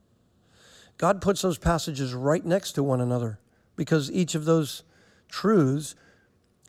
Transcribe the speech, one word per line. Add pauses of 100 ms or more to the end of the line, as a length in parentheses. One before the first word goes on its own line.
(1000)
God
puts
those
passages
right
next
to
one
another (340)
because
each
of
those (440)
truths (720)